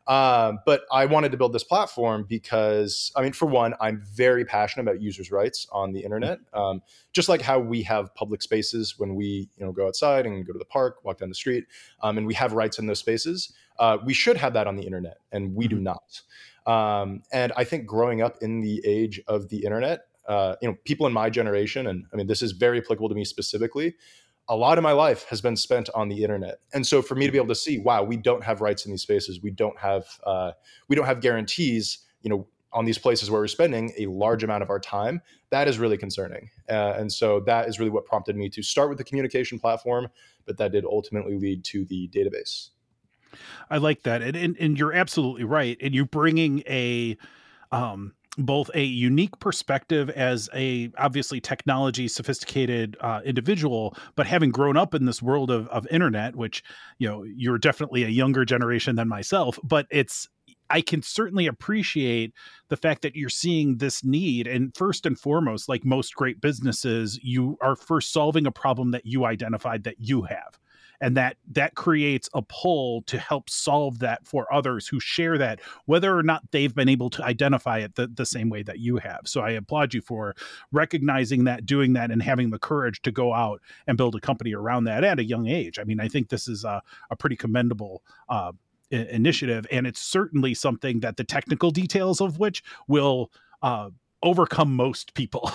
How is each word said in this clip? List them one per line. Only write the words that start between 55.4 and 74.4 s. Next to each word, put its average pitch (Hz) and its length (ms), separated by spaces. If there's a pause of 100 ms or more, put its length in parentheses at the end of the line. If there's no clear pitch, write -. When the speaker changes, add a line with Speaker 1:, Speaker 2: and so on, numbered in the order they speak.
Speaker 2:
of, 117 180
of 120 220
internet, 127 460
which, 113 260 (360)
you 117 100
know, 104 160
you're 120 340
definitely 135 460
a 110 40
younger 131 360
generation 120 520
than 117 120
myself, 120 560
but 147 260
it's, - 380 (400)
I 156 140
can 160 180
certainly 190 460
appreciate 123 880 (340)
the 147 80
fact 151 260
that 147 140
you're 143 140
seeing 156 480
this 131 260
need. 131 420
And 127 300
first 185 300
and 139 120
foremost, 143 500
like 127 160
most 131 300
great 127 260
businesses, 120 800
you 127 400
are 135 140
first - 360
solving 151 340
a 127 60
problem 127 380
that 120 160
you 127 180
identified 113 600
that 113 140
you 113 240
have. 87 360 (400)
And 127 200
that, 127 180 (160)
that 147 220
creates 147 580
a 135 80
pull 127 600
to 123 160
help - 320
solve 143 480
that 117 280
for 131 260